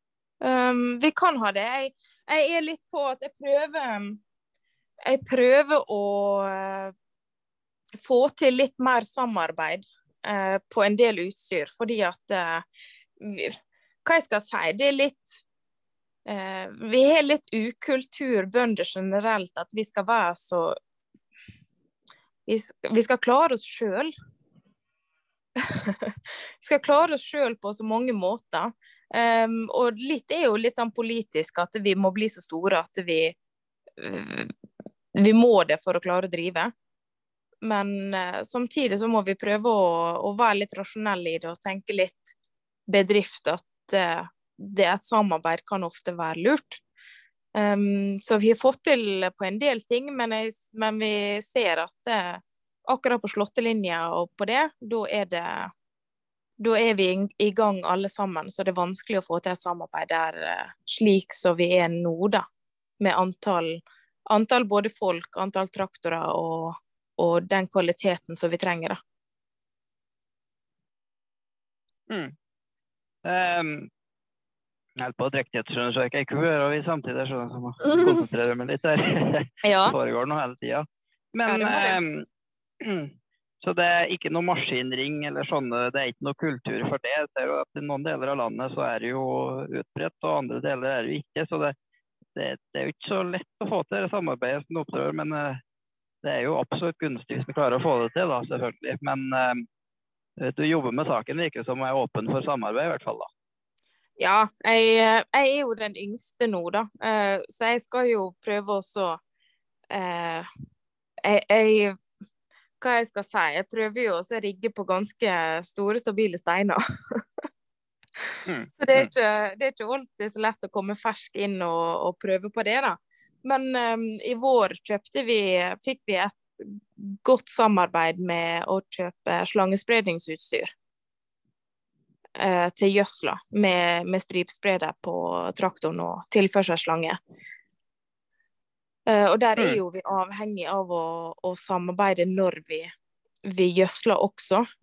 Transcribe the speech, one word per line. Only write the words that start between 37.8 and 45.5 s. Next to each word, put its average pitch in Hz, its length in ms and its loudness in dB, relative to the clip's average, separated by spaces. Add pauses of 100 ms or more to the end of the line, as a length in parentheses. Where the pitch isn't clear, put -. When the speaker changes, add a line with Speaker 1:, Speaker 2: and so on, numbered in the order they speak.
Speaker 1:
eh, 180 280 -4
samtidig 247 580 -2
så 226 100 0
må 214 160 2
vi 196 80 0
prøve 214 320 -2
å, 208 220 4 (340)
å 202 140 -4
være 208 240 4
litt 202 180 -6
rasjonelle 196 560 -4
i 165 40 -4
det 165 120 -8
og 175 100 -12
tenke 196 360 -6
litt - 400 -4 (520)
bedrift 196 600 2
at, 170 160 -4 (280)
eh, 170 300 2 (360)
det, 196 280 2
et 190 160 2
samarbeid 175 640 2